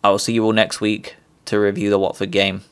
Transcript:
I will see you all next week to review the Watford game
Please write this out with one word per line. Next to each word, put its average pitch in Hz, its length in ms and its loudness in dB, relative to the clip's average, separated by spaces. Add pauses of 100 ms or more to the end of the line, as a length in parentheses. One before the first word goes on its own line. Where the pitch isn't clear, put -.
I 101 60 4
will 101 80 2
see 117 160 -4
you 113 100 2
all 110 80 2
next 110 280 0
week 107 360 -4 (300)
to 107 120 -2
review 101 320 0
the 98 80 4
Watford 98 320 -2
game 98 420 0